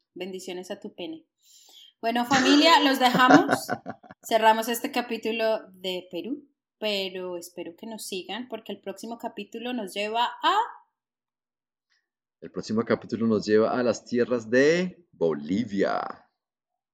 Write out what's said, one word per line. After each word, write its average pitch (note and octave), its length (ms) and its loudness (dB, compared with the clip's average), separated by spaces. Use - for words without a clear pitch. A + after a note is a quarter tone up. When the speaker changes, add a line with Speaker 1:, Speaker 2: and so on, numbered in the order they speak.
Speaker 1:
Bendiciones F#3 580 -12
a G3 80 -10
tu - 160 -16
pene. D#3+ 300 -12
Bueno, A#3 220 -2
familia, C#4+ 560 6
los C4+ 180 2
dejamos. B3+ 720 4
Speaker 2:
<laughs> - 580 -12
Speaker 1:
Cerramos A3 440 4
este A#3 200 -4
capítulo A3+ 720 -2
de F#3 380 -8
Perú, F#3+ 380 -8
pero F#3+ 580 -4
espero E3+ 400 -12
que A3 100 -16
nos A3 200 -12
sigan, G3+ 420 -8
porque G#3+ 240 -10
el G3+ 80 -12
próximo A3+ 380 -12
capítulo A3+ 560 -10
nos G3+ 180 -8
lleva G#3+ 320 -2
a F4 140 2
Speaker 2:
El E2 100 -16
próximo G#2+ 360 -4
capítulo A2+ 400 -2
nos G#2+ 180 2
lleva G#2+ 340 4
a B2 40 0
las A2+ 240 0
tierras A#2+ 420 -2
de D#3 640 2
Bolivia. E2 880 0